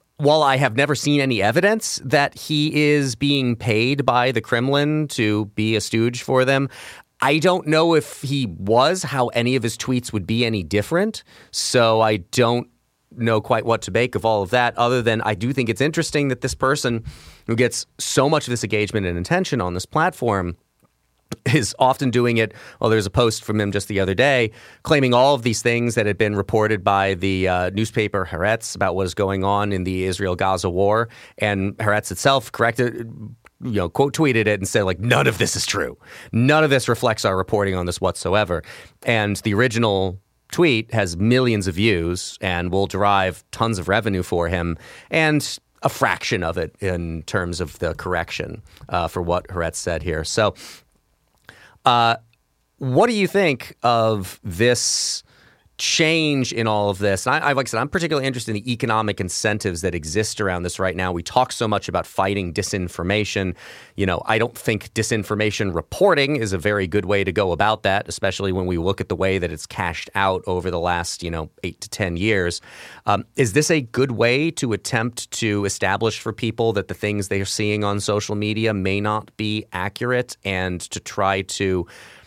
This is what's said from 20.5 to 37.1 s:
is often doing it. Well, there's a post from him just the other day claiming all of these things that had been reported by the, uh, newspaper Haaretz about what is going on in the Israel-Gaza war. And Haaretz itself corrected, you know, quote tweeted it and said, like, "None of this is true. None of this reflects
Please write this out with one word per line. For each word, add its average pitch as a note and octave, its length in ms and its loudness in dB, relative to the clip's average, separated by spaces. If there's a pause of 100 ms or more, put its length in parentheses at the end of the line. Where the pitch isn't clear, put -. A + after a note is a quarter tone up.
is B2+ 240 0
often C3 320 2
doing A#2+ 280 2
it. A2 160 0 (260)
Well, A2+ 80 2
there's A2 160 2
a F#2+ 60 -6
post A#2 340 0
from G#2+ 160 0
him G2+ 100 -2
just G2 180 -4
the G2 120 -2
other F#2+ 140 0
day B2 360 2 (320)
claiming C3+ 300 2
all C3 220 6
of A#2+ 80 -2
these A#2 180 -2
things A#2+ 340 0
that A2 120 2
had G#2 100 0
been G#2 180 0
reported G#2+ 480 0
by G2 320 2
the, F#2 320 0
uh, F2+ 240 0
newspaper G2+ 600 -2
Haaretz G#2 440 -2
about F#2+ 200 0
what F#2+ 100 0
is F2 80 -4
going F#2+ 320 -2
on G2+ 260 0
in F#2 140 -2
the F#2 200 -2
Israel-Gaza F#2 680 0
war. G#2 400 2 (260)
And G2+ 400 0
Haaretz G#2 340 0
itself C3+ 420 0
corrected, A#2 600 0 (500)
you B2 100 -4
know, F2+ 180 0
quote C#3 240 0
tweeted A#2+ 320 2
it G#2 120 2
and G2 80 -6
said, G#2+ 180 2
like, F#2 160 -2
"None B2+ 260 2
of B2 100 0
this - 180 0
is - 120 -4
true. D2 320 -4 (340)
None C#3+ 320 4
of D3 60 4
this C3+ 180 2
reflects A2+ 380 2